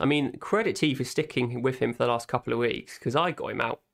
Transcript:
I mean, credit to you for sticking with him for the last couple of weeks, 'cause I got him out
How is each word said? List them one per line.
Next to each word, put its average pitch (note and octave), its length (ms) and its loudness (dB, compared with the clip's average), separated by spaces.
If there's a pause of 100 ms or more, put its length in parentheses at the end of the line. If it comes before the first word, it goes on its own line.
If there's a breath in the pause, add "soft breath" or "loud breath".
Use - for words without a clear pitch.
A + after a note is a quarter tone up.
I - 40 4
mean, C#3+ 340 2
credit G#3 380 0
to D#3 100 2
you C3+ 100 2
for C3 80 -2
sticking B2 560 -2
with B2+ 180 0
him A#2+ 140 0
for - 100 -6
the B2 80 4
last A#2 160 -2
couple B2 240 -2
of A#2 80 2
weeks, - 380 -2
'cause B2 180 -2
I E3+ 160 2
got - 200 -6
him A#2+ 100 0
out A#2 180 -2 (140)